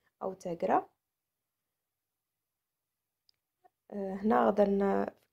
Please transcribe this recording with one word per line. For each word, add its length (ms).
او 120
تاكرا. 560
آه، 220
هنا 320
غادا 200
ن-، 400